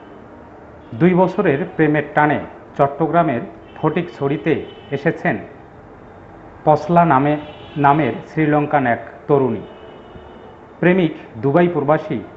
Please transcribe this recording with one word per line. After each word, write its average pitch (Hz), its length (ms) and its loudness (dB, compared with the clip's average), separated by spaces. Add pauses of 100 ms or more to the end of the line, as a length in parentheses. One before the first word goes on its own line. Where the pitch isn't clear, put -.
(960)
দুই 170 200 2
বছরের 175 440 2 (180)
প্রেমের 151 260 2 (120)
টানে 151 260 2 (380)
চট্টগ্রামের 151 640 0 (360)
ফটিকছড়িতে 151 880 -2 (260)
এসেছেন 139 480 -4 (1300)
পসলা 170 400 4
নামে, 147 320 2 (400)
নামের 151 360 2 (140)
শ্রীলঙ্কান 147 600 0
এক 117 140 0 (280)
তরুণী। 127 320 2 (1200)
প্রেমিক 175 340 2 (220)
দুবাই 139 320 2
প্রবাসী 151 500 -2 (180)